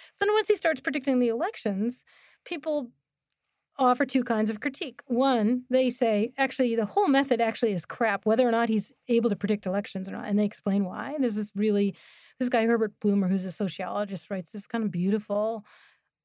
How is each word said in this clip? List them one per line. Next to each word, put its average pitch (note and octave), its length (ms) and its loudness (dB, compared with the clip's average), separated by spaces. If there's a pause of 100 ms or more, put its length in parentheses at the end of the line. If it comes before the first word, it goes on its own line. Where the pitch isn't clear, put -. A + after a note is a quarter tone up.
(200)
Then G4+ 140 2
once G#4+ 140 2
he G#4 80 4
starts D#4+ 260 -2
predicting C4+ 360 0
the B3 100 4
elections, A3+ 760 -4 (400)
people D4 460 -4 (920)
offer B3+ 240 4
two C4 200 0
kinds G#3+ 260 0
of G#3+ 80 -6
critique. C#4 480 -8
One, B3 640 2
they B3+ 180 2
say, A3+ 480 0
"Actually, C4 400 0
the A3 100 0
whole G4+ 220 2
method C4+ 320 2
actually A3+ 320 0
is F3+ 140 -4
crap, G#3 400 -2
whether A3+ 200 4
or A#3 40 2
not A3+ 180 2
he's G#3+ 240 0 (140)
able A#3 240 2
to G3+ 60 0
predict G#3 300 -2
elections F#3+ 420 -4
or F#3+ 40 -10
not." - 140 -10
And G3+ 120 0
they G#3 60 2
explain G3+ 400 -2
why. G#3+ 360 -8
There's A3+ 160 0
this G#3 180 -6
really, G3+ 400 2 (460)
this B3+ 80 0
guy, A#3 180 2
Herbert A3+ 320 0
Bloomer, G3+ 300 2
who's F#3+ 160 0
a F#3 80 -6
sociologist, G3 800 -6
writes F#3 200 -8
this G#3 160 -12
kind A3+ 160 -4
of G#3 80 -2
beautiful, G#3 760 -2 (600)